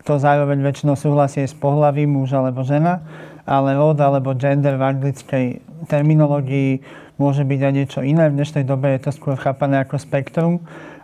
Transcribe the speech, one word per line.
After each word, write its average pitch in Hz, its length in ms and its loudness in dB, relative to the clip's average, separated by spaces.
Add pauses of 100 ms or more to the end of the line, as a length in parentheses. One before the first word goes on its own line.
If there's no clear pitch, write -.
To 147 80 2
zároveň 143 480 2
väčšinou 143 320 0
súhlasí 143 480 0
aj 131 80 -6
s - 40 -20
pohlavím 143 600 2
muž 131 160 -2
alebo 131 320 -2
žena, 156 400 0 (400)
ale 135 320 2
rod 151 240 2
alebo 139 320 2
gender 139 480 0
v 135 80 0
anglickej 135 560 -2 (400)
terminológii 143 960 2 (400)
môže 143 240 2
byť 135 160 -2
aj 139 160 2
niečo 139 240 -2
iné. 151 320 2
V 139 80 -2
dnešnej 147 240 -2
dobe 135 320 0
je 127 80 -6
to 147 80 -2
skôr 139 240 -6
chápané 139 480 0
ako 123 160 -6
spektrum 170 640 -2 (400)